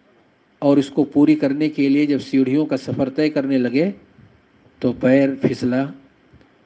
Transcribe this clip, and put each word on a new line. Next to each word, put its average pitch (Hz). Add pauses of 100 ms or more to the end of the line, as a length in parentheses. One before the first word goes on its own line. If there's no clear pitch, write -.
(640)
और 143
इसको 143
पूरी 147
करने 147
के 139
लिए 143
जब 143
सीढ़ियों 135
का 135
सफ़र 131
तय 156
करने 135
लगे, 131 (880)
तो 123
पैर 135
फिसला 123 (840)